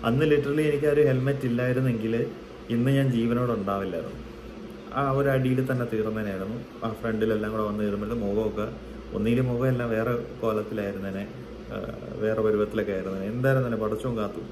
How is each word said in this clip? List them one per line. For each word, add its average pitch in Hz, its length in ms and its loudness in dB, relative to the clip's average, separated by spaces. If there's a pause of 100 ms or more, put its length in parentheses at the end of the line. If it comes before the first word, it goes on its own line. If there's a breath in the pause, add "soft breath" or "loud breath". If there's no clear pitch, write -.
അന്ന് 127 220 4
literally 143 360 4
എനിക്ക് 147 240 2
ആ 147 60 6
ഒരു 147 100 6
ഹെൽമെറ്റ് 135 440 4
ഇല്ലായിരുന്നെങ്കിൽ 120 800 2 (440)
ഇന്ന് 117 220 4
ഞാൻ 135 200 4
ജീവനോടെ 117 420 2
ഉണ്ടാവില്ലായിരുന്നു. 98 800 -4 (640)
ആ 139 180 2
ഒരു 139 180 4
അടിയിൽ 131 420 4
തന്നെ 123 220 2
തീർന്നേനായിരുന്നു. 107 920 -2
ആ 113 60 0
ഫ്രണ്ടിലെല്ലാം 107 600 0
കൂടെ 110 120 -2
വന്ന് 104 200 -2
കയറുമ്പോഴത്തെ 104 320 -2
മുഖമൊക്കെ 104 520 0 (480)
ഒന്നിലും 117 300 2
മുഖമെല്ലാം 123 440 0
വേറെ 113 260 0 (260)
കോലത്തിലായിരുന്നേനെ, 101 840 -2 (460)
ആ, 104 220 -8 (240)
വേറെ 107 220 0
പരുവത്തിലൊക്കെ 104 500 2
ആയിരുന്നേനെ. 95 340 -4
എന്തായിരുന്നാലും 123 540 2
പടച്ചോൻ 110 380 -2
കാത്തു. - 220 -4 (120)